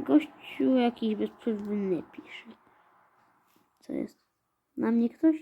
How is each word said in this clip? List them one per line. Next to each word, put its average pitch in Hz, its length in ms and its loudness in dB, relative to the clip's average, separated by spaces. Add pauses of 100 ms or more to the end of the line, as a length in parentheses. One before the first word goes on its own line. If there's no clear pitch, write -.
gościu 269 720 2
jakiś 240 400 0
bez 208 140 -4
przerwy 208 460 -4
nie 190 260 -2
pisze. - 640 -20 (1200)
Co - 60 -10
jest? - 260 -8 (580)
Na 220 140 0
mnie 233 200 2
ktoś? 320 320 2